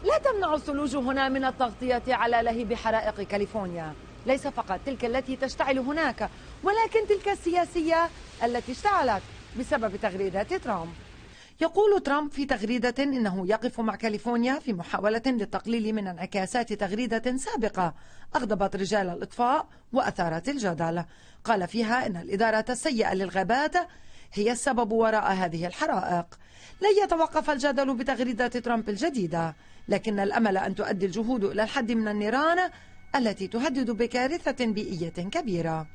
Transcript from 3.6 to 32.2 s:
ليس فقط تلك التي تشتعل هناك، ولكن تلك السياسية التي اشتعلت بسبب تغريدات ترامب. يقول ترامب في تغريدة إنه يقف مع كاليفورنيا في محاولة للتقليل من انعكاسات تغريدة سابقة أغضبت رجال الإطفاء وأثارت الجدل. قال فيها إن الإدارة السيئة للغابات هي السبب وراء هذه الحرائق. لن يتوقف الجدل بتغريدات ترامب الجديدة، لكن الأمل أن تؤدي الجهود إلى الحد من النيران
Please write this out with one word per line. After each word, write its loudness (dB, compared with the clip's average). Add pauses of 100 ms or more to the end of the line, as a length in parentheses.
ليس 0
فقط -4
تلك -4
التي -2
تشتعل 0
هناك، 0 (340)
ولكن 4
تلك 2
السياسية 2 (340)
التي -2
اشتعلت 2 (360)
بسبب 0
تغريدات -2
ترامب. -4 (680)
يقول 4
ترامب 0
في -2
تغريدة 0
إنه 0
يقف 0
مع 0
كاليفورنيا 0
في -4
محاولة 0
للتقليل 0
من -2
انعكاسات -2
تغريدة -2
سابقة 0 (420)
أغضبت 0
رجال 0
الإطفاء 0 (260)
وأثارت 0
الجدل. -2 (400)
قال 2
فيها 0
إن -4
الإدارة 2
السيئة 0
للغابات 0 (580)
هي 2
السبب 0
وراء 4
هذه 0
الحرائق. 0 (560)
لن 6
يتوقف 2
الجدل 2
بتغريدات 0
ترامب 0
الجديدة، 0 (320)
لكن 0
الأمل 2
أن -2
تؤدي -2
الجهود 0
إلى 0
الحد -2
من 2
النيران 2 (460)